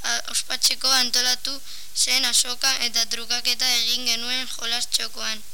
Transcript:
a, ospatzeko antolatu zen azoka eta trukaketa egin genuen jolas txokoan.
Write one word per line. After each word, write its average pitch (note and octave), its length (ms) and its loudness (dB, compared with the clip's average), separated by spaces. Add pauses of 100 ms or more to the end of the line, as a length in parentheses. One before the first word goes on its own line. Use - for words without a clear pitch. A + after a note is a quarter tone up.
a, A#3 180 0 (100)
ospatzeko B3+ 600 2
antolatu B3+ 680 2 (340)
zen B3+ 300 2
azoka B3 460 2 (160)
eta A3+ 180 0
trukaketa A#3+ 680 -2
egin A#3+ 300 0
genuen A#3+ 420 -2
jolas A#3+ 420 -2
txokoan. A3 540 -4 (100)